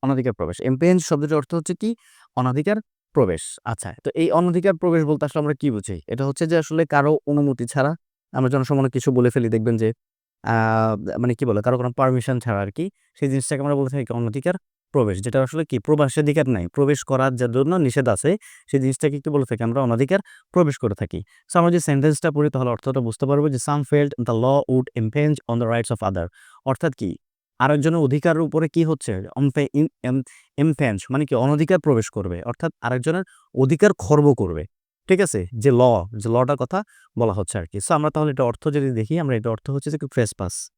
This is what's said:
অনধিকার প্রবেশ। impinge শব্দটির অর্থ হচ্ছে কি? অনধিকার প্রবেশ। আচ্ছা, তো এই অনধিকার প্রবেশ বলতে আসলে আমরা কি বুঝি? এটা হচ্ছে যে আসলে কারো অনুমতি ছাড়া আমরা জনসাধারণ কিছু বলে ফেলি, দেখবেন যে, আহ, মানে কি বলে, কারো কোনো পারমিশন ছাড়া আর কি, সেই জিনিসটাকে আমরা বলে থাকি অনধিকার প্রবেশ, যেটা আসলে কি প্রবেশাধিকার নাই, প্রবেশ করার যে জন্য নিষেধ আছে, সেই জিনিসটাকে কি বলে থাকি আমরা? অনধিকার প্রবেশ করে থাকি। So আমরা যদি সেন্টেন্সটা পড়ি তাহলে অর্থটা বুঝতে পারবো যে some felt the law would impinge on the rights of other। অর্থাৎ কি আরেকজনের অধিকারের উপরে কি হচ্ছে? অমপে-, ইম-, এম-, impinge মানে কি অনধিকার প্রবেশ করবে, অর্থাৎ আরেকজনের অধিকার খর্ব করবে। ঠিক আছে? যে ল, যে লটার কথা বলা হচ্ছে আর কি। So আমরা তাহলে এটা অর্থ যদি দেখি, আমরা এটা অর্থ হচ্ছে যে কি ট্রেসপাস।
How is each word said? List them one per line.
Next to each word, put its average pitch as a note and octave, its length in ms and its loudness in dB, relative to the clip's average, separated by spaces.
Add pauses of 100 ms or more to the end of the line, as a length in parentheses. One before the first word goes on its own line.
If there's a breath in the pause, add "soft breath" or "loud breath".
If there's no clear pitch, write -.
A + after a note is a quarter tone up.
অনধিকার C3 300 0
প্রবেশ। E2+ 280 -6
impinge E3 420 2
শব্দটির D3+ 340 -2
অর্থ C#3+ 180 -4
হচ্ছে E3+ 200 -4
কি? G#3+ 140 -4 (480 soft breath)
অনধিকার C#3 400 0 (380)
প্রবেশ। F#2 280 2 (200)
আচ্ছা, G#2+ 260 -8 (120)
তো - 140 -6
এই E3 160 2
অনধিকার F3+ 460 2
প্রবেশ E3+ 260 2
বলতে D3 220 0
আসলে D3 140 -4
আমরা D3+ 160 -2
কি D3 160 -2
বুঝি? G2+ 260 -6 (100)
এটা B2 180 -4
হচ্ছে C#3 220 -2
যে D#3+ 100 0
আসলে D#3+ 280 0
কারো C#3+ 260 2 (160)
অনুমতি C#3+ 400 0
ছাড়া C#3 240 0 (420)
আমরা C3 160 0
জনসাধারণ C3+ 400 0
কিছু B2+ 220 -2
বলে B2 180 4
ফেলি, A#2+ 200 0
দেখবেন A2+ 280 0
যে, A2 120 2 (540)
আহ, A2 500 2 (260)
মানে B2 160 0
কি - 100 -4
বলে, G#2+ 160 2
কারো B2 160 2
কোনো B2 160 -2
পারমিশন C3 460 0
ছাড়া G#2+ 220 -2
আর G2+ 100 -4
কি, D#3+ 140 -6 (300)
সেই C#3+ 140 -4
জিনিসটাকে C3+ 320 -2
আমরা C#3+ 140 0
বলে C#3 140 0
থাকি C3+ 240 -4
অনধিকার A#2+ 420 -4 (380)
প্রবেশ, G#2 280 2
যেটা A#2+ 220 -2
আসলে D#3 220 -4
কি C3 140 -4
প্রবেশাধিকার D3 680 2
নাই, G2 180 0
প্রবেশ C#3+ 360 0
করার C3+ 320 0
যে B2 140 -2
জন্য C3+ 260 0
নিষেধ C#3 320 2
আছে, A#2+ 240 0 (360 loud breath)
সেই C#3 120 0
জিনিসটাকে C3+ 420 0
কি D#3 80 -6
বলে C#3+ 160 2
থাকি A#2 180 -4
আমরা? A#2 180 -2
অনধিকার C3+ 380 0 (320 loud breath)
প্রবেশ D#3 260 2
করে G2+ 180 -2
থাকি। F2+ 240 -6 (260 soft breath)
So - 120 -6
আমরা E3+ 140 4
যদি E3+ 120 2
সেন্টেন্সটা D3 480 2
পড়ি D3 180 0
তাহলে B2+ 200 -2
অর্থটা B2+ 320 -4
বুঝতে A#2 240 -4
পারবো C#3+ 240 2
যে C3 100 -2
some D3 240 -2
felt D3 360 2
the A#2+ 160 0
law B2+ 300 2
would B2+ 300 0
impinge C#3+ 420 0 (100)
on A#2+ 120 -2
the A#2+ 80 0
rights A#2 240 -2
of A#2 120 -2
other। F#2 240 -2 (380 soft breath)
অর্থাৎ C3+ 300 -2
কি G2+ 140 -4 (500)
আরেকজনের D3 400 2
অধিকারের D#3 420 2
উপরে D#3+ 280 0
কি E3 140 0
হচ্ছে? D#3 280 -2 (240)
অমপে-, C#3 380 0
ইম-, D3+ 200 2 (100)
এম-, B2+ 220 -2 (320 loud breath)
impinge C#3 520 0
মানে C#3 160 0
কি - 100 -4
অনধিকার D3 440 2
প্রবেশ B2 300 2
করবে, F#2 340 -6
অর্থাৎ D3+ 280 -6 (100)
আরেকজনের B2+ 420 -2 (320 soft breath)
অধিকার C#3+ 380 4
খর্ব D3+ 400 4
করবে। E2+ 300 -2 (460)
ঠিক F#3 120 4
আছে? D#3+ 180 0 (140)
যে A#2 180 4
ল, A#2+ 120 6 (340)
যে G#2+ 120 -6
লটার B2+ 280 2
কথা D#3 220 -4 (380 soft breath)
বলা A2+ 160 2
হচ্ছে G2 240 -4
আর E2+ 80 -6
কি। G2+ 140 -12
So - 140 -4
আমরা D3+ 180 2
তাহলে D3+ 200 -2
এটা C3+ 120 0
অর্থ A#2 240 -2
যদি C#3+ 240 0
দেখি, A2+ 280 -2
আমরা C#3+ 160 0
এটা A2+ 140 -2
অর্থ A2+ 200 -6
হচ্ছে C#3 220 -4
যে D#3 60 -6
কি C#3+ 100 -8
ট্রেসপাস। G#2 460 -2 (240)